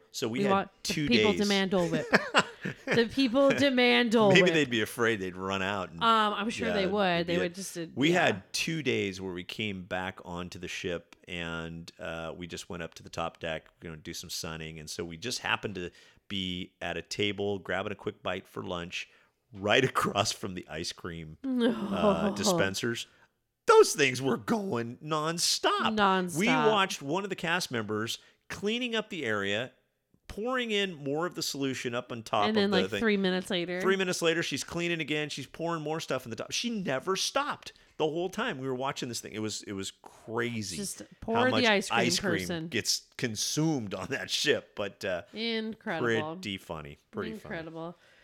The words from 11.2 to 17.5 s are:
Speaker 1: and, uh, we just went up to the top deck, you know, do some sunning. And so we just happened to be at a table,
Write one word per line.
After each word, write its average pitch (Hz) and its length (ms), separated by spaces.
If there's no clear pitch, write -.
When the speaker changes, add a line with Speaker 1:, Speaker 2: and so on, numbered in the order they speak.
Speaker 1:
and, 82 720
uh, 82 360
we 87 120
just 82 200
went 87 140
up 82 140
to - 80
the - 60
top 82 300
deck, 80 260
you 82 80
know, 80 40
do 80 200
some 82 160
sunning. 80 480
And 78 100
so - 160
we 85 100
just 117 260
happened 110 340
to 87 160
be 92 440
at 85 160
a 82 60
table, 101 560